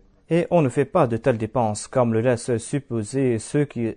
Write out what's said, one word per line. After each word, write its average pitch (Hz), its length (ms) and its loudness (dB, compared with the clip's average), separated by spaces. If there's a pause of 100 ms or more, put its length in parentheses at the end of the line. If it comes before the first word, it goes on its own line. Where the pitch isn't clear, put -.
(300)
Et 170 220 2
on 175 100 4
ne 131 80 2
fait 135 160 0
pas 156 220 2
de 113 100 -2
telles 117 200 0
dépenses 110 500 -4
comme 117 260 0
le 113 80 2
laissent 120 360 0
supposer 120 840 -2
ceux 147 260 -2
qui 113 320 -4